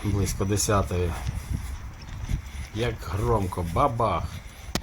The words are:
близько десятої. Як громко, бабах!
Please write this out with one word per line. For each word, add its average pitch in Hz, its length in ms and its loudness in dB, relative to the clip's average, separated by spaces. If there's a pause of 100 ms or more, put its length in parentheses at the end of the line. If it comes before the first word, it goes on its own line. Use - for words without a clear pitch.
близько 101 420 2
десятої. 95 680 4 (1600)
Як 110 220 0 (160)
громко, 98 640 2
бабах! 117 500 2 (600)